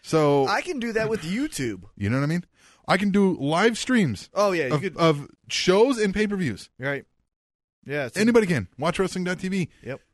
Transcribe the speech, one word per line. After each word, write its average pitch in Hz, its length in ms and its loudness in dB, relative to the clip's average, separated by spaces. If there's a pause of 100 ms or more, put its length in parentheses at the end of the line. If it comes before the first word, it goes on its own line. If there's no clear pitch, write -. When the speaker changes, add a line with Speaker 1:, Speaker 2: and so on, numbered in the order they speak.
Speaker 1:
So 143 460 2
Speaker 2:
I 226 140 0
can 349 180 -6
do 233 140 -4
that 220 160 -2
with 220 120 -4
YouTube. 151 600 -6 (140)
Speaker 1:
You 98 120 -2
know 127 80 0
what 139 60 0
I 143 40 0
mean? 170 180 -2 (420)
I 185 100 2
can 202 140 0
do 190 280 4
live 175 380 2
streams 190 560 0
Speaker 2:
Oh, 202 200 2
yeah, 156 140 -2
you 131 60 0
Speaker 1:
of, 143 80 0
Speaker 2:
could 180 160 -6
Speaker 1:
of 160 300 2 (220)
shows 226 500 4
and 202 140 0
pay-per-views. 196 560 -2 (100)
Speaker 2:
Right. 135 260 -6 (800)
Yeah. 139 220 -6
So 175 120 -6
Speaker 1:
Anybody 226 280 6
can. 127 200 0 (100)
Watch 165 220 -2
wrestling 190 260 -2
dot 180 140 -6
T 185 100 -6
V. 185 200 -2 (140)
Speaker 2:
Yep. 127 160 -10 (140)